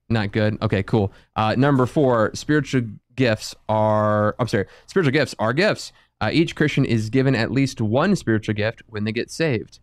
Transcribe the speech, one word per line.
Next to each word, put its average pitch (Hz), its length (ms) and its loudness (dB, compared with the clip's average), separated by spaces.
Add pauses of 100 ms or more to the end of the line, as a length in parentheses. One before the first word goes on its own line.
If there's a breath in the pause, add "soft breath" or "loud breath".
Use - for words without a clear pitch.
not 107 220 -2
good. 107 300 -2
Okay, 107 220 0
cool. 104 280 0 (240 soft breath)
Uh, 110 220 0
number 131 280 2
four, 120 480 2
spiritual 143 500 -2 (320)
gifts 117 400 -2 (120)
are, 107 720 2
I'm 120 80 0
sorry, 101 180 -2 (200 loud breath)
spiritual 165 260 0
gifts 135 280 0
are 110 140 0
gifts. 175 380 -2 (300 soft breath)
Uh, 107 100 0
each 165 240 0
Christian 143 300 2
is 110 240 0
given 131 260 2
at 107 160 0
least 131 300 -2
one 139 340 2
spiritual 110 400 0
gift 104 320 -4
when 104 160 -8
they 110 80 -2
get 110 200 -6
saved. 135 520 -4